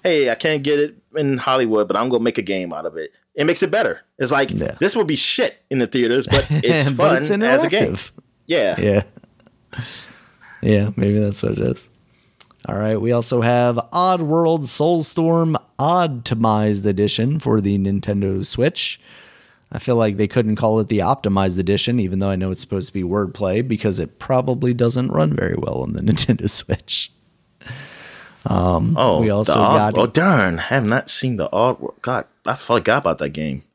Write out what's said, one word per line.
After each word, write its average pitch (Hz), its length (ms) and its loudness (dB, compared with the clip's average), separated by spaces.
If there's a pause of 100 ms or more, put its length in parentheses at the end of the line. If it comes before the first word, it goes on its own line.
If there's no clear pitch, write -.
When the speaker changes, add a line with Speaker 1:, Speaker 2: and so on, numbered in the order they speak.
Speaker 1:
"Hey, 151 280 2
I 117 60 0
can't 156 260 -2
get 147 180 0
it 147 160 -2 (180)
in 139 220 0
Hollywood, 120 500 2
but 95 120 0
I'm 120 100 0
gonna 120 160 0
make 117 140 0
a 113 40 -2
game 92 300 -6
out 78 140 -8
of 80 100 -8
it." 78 160 -10 (220)
It 147 100 -2
makes 170 180 0
it 180 80 -2
better. 180 300 0 (180)
It's 131 140 -2
like, 139 200 0
Speaker 2:
Yeah. - 280 -4
Speaker 1:
this 180 160 0
will 220 80 2
be 151 120 0
shit - 440 -2 (100)
in 139 80 -2
the 120 80 2
theaters, 123 400 0
but - 200 2
Speaker 2:
<laughs> - 40 -16
Speaker 1:
it's 151 400 2
Speaker 2:
But 135 60 -4 (140)
Speaker 1:
fun 131 80 4
Speaker 2:
it's 151 120 -2
Speaker 1:
as 233 340 2
a - 40 0
game. 214 260 0
Speaker 2:
interactive. - 160 -10 (360)
Speaker 1:
Yeah. 117 340 0
Speaker 2:
Yeah. 101 220 4 (1600)
Yeah, 104 340 4
maybe 104 220 2
that's 101 240 -2
what - 100 -2
it - 60 -2
is. - 320 -4 (760)
All 101 100 -6
right, 110 220 0
we 113 100 0
also 120 300 0
have 120 340 2 (180)
Oddworld 165 680 2
Soulstorm 165 960 0 (240)
Optimized 117 1040 0
Edition 107 560 0
for 113 200 2
the 101 160 0
Nintendo 98 680 -2
Switch. - 540 -2 (720)
I - 80 -8
feel 123 160 0
like 110 200 2
they 104 120 0
couldn't 107 280 0
call 110 220 2
it 107 100 0
the 107 120 0
Optimized 95 580 0
Edition, 101 400 0
even 95 220 -2
though 98 100 0
I 98 60 0
know 95 160 -2
it's 90 80 -8
supposed 95 260 -6
to - 60 -12
be 98 100 -4
wordplay, 98 640 -2
because 107 320 -2
it - 220 -8
probably 127 540 0
doesn't 120 360 0
run 156 240 0
very 85 240 -2
well - 240 -4
on - 120 -4
the 73 60 -4
<laughs> - 20 -4
Nintendo - 460 0
Switch. - 640 -4 (1300)
Um, 90 540 2
Speaker 1:
Oh, 104 220 4
Speaker 2:
we 110 100 2
also 104 240 2
Speaker 1:
the 69 40 2
Odd-, 107 360 4
Speaker 2:
got 98 80 2
Speaker 1:
oh, 120 40 4
darn. 117 520 2
I - 40 -6
have 131 240 0
not 117 220 0
seen 127 280 -2
the 80 140 -4
Oddworld. 107 520 -2
God, 120 240 -4 (180)
I 120 120 -2
forgot 120 420 0
about 82 200 -2
that 73 120 -4
game. 76 320 -8 (120)